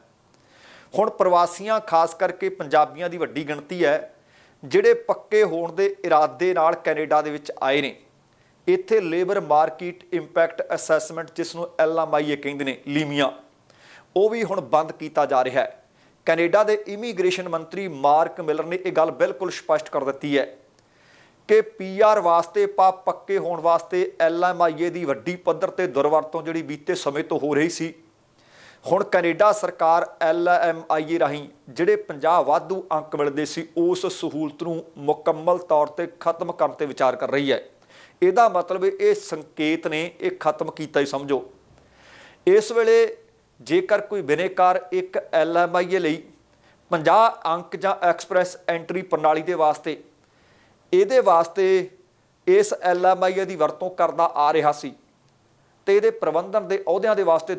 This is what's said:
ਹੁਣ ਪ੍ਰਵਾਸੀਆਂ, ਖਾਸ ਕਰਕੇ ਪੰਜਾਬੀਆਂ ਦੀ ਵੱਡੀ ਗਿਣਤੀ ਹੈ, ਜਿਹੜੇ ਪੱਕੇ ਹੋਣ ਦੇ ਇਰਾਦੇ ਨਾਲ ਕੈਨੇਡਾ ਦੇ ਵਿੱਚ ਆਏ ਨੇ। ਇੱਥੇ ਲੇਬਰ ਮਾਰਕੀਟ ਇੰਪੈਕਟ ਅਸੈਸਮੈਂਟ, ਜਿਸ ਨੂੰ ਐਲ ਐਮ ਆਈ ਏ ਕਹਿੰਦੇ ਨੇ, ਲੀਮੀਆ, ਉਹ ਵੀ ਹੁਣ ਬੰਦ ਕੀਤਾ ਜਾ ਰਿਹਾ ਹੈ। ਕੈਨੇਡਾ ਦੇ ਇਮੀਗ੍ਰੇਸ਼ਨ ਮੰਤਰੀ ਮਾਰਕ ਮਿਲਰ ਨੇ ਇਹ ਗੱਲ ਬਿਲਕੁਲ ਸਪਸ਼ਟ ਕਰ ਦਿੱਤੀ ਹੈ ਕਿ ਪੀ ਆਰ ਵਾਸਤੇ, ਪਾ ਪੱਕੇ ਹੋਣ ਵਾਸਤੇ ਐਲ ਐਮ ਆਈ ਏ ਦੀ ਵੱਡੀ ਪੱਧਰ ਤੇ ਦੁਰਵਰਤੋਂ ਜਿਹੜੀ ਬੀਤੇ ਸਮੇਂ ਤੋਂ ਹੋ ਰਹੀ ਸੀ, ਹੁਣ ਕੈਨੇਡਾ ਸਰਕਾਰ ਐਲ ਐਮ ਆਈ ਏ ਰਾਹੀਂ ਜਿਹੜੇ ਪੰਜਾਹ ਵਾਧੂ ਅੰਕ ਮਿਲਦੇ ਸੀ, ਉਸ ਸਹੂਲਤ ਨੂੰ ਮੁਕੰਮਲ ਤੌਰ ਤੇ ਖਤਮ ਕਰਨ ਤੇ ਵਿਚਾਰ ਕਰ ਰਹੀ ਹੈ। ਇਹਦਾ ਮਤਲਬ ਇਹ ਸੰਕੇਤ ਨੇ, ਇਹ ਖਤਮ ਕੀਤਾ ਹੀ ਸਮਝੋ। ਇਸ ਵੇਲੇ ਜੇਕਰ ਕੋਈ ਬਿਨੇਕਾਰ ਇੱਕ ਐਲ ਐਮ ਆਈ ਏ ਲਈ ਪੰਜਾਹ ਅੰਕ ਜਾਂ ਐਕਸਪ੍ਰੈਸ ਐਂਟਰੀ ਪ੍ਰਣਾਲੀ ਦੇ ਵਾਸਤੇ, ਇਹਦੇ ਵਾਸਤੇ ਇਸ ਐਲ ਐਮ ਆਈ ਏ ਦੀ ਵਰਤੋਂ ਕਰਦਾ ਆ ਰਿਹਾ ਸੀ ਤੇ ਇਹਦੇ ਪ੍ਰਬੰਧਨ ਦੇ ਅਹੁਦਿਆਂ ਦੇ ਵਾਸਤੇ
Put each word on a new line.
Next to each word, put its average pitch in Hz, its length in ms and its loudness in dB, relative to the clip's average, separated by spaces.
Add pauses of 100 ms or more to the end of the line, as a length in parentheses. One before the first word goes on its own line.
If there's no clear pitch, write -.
(920)
ਹੁਣ 214 160 0
ਪ੍ਰਵਾਸੀਆਂ, 185 680 0
ਖਾਸ 165 340 0
ਕਰਕੇ 185 360 -4
ਪੰਜਾਬੀਆਂ 151 600 -2
ਦੀ 170 80 -8
ਵੱਡੀ 147 300 -6
ਗਿਣਤੀ 151 380 -6
ਹੈ, 143 280 0 (500)
ਜਿਹੜੇ 202 300 4 (120)
ਪੱਕੇ 214 380 0
ਹੋਣ 170 280 -2
ਦੇ 185 140 0 (200)
ਇਰਾਦੇ 156 480 2
ਨਾਲ 170 220 2
ਕੈਨੇਡਾ 156 460 0
ਦੇ 151 100 -6
ਵਿੱਚ 147 200 -10 (120)
ਆਏ 139 180 2
ਨੇ। 131 140 -6 (720)
ਇੱਥੇ 185 320 0
ਲੇਬਰ 180 420 -2
ਮਾਰਕੀਟ 160 600 0 (100)
ਇੰਪੈਕਟ 165 480 -2 (140)
ਅਸੈਸਮੈਂਟ, 156 600 -4
ਜਿਸ 165 200 -8
ਨੂੰ 170 120 -8 (120)
ਐਲ 160 200 2
ਐਮ 156 160 -2
ਆਈ 151 160 0
ਏ 147 40 -2
ਕਹਿੰਦੇ 143 300 -8
ਨੇ, 131 120 -6 (100)
ਲੀਮੀਆ, 143 440 0 (840)
ਉਹ 202 140 4
ਵੀ 226 140 -2
ਹੁਣ 196 180 -4
ਬੰਦ 156 300 0
ਕੀਤਾ 151 340 -2
ਜਾ 131 180 2
ਰਿਹਾ 127 180 0
ਹੈ। - 220 -8 (440)
ਕੈਨੇਡਾ 170 360 4
ਦੇ 214 140 0 (100)
ਇਮੀਗ੍ਰੇਸ਼ਨ 185 640 -4
ਮੰਤਰੀ 165 380 -8
ਮਾਰਕ 156 540 0
ਮਿਲਰ 156 240 -4
ਨੇ 180 200 -6
ਇਹ 180 60 -4
ਗੱਲ 160 220 2
ਬਿਲਕੁਲ 180 380 -2
ਸਪਸ਼ਟ - 380 -4
ਕਰ 143 140 -4
ਦਿੱਤੀ 139 340 -4
ਹੈ 127 80 2 (1040)
ਕਿ 214 120 6
ਪੀ 190 400 -6
ਆਰ 214 200 6
ਵਾਸਤੇ, 170 460 2
ਪਾ 190 240 4
ਪੱਕੇ 185 480 -6
ਹੋਣ 165 220 -4
ਵਾਸਤੇ 170 500 0 (100)
ਐਲ 170 220 2
ਐਮ 175 180 0
ਆਈ 165 220 0
ਏ 175 60 -2
ਦੀ 170 160 -6
ਵੱਡੀ 151 300 -4
ਪੱਧਰ 175 360 -2
ਤੇ 185 180 -2
ਦੁਰਵਰਤੋਂ 151 540 0
ਜਿਹੜੀ 160 200 -6
ਬੀਤੇ 147 320 -6
ਸਮੇਂ 147 280 -4
ਤੋਂ 160 160 -4
ਹੋ 147 160 -2
ਰਹੀ 156 160 2
ਸੀ, 165 220 -8 (920)
ਹੁਣ 196 180 2
ਕੈਨੇਡਾ 180 480 4
ਸਰਕਾਰ 170 540 0 (160)
ਐਲ 170 280 2
ਐਮ 165 320 2 (100)
ਆਈ 156 240 -2
ਏ - 40 0
ਰਾਹੀਂ 147 280 -2 (220)
ਜਿਹੜੇ 175 280 0
ਪੰਜਾਹ 160 460 0
ਵਾਧੂ 160 380 -2 (120)
ਅੰਕ 156 220 -4
ਮਿਲਦੇ 147 300 -2
ਸੀ, 165 220 -8 (100)
ਉਸ 180 280 0
ਸਹੂਲਤ 156 580 -6
ਨੂੰ 165 200 -6 (160)
ਮੁਕੰਮਲ 156 600 0
ਤੌਰ 151 300 2
ਤੇ 170 180 -8 (120)
ਖਤਮ 170 320 -4
ਕਰਨ 170 200 -2
ਤੇ 165 140 -8
ਵਿਚਾਰ 131 300 0
ਕਰ 131 160 -6
ਰਹੀ 139 200 0
ਹੈ। 139 80 0 (640)
ਇਹਦਾ 190 280 6
ਮਤਲਬ 185 360 -2
ਇਹ 196 300 2
ਸੰਕੇਤ 160 720 -4
ਨੇ, 160 320 -4
ਇਹ 185 200 -4
ਖਤਮ 156 320 -2
ਕੀਤਾ 151 280 -4
ਹੀ 143 60 2
ਸਮਝੋ। 139 380 -4 (1040)
ਇਸ 214 240 4
ਵੇਲੇ 226 440 2 (440)
ਜੇਕਰ 180 420 0
ਕੋਈ 202 200 -6
ਬਿਨੇਕਾਰ 180 580 2 (140)
ਇੱਕ 185 240 -4 (160)
ਐਲ 165 240 2
ਐਮ 175 180 2
ਆਈ 180 200 0
ਏ 185 40 0
ਲਈ 160 220 -2 (680)
ਪੰਜਾਹ 175 640 2
ਅੰਕ 175 220 -6
ਜਾਂ 190 260 -2
ਐਕਸਪ੍ਰੈਸ 180 560 0 (100)
ਐਂਟਰੀ 170 360 -4
ਪ੍ਰਣਾਲੀ 156 380 0
ਦੇ 170 120 -4
ਵਾਸਤੇ, 156 440 0 (960)
ਇਹਦੇ 233 280 4
ਵਾਸਤੇ 185 680 2 (580)
ਇਸ 196 260 4
ਐਲ 180 320 0
ਐਮ 185 180 4
ਆਈ 185 160 0
ਏ 190 60 -2
ਦੀ 185 100 -8
ਵਰਤੋਂ 151 360 -2
ਕਰਦਾ 165 440 0
ਆ 147 180 2
ਰਿਹਾ 151 200 2
ਸੀ 143 200 -12 (960)
ਤੇ 196 80 4
ਇਹਦੇ 214 160 4
ਪ੍ਰਬੰਧਨ 190 560 -4
ਦੇ 190 120 -2
ਅਹੁਦਿਆਂ 196 360 -2
ਦੇ 196 80 0
ਵਾਸਤੇ 165 360 0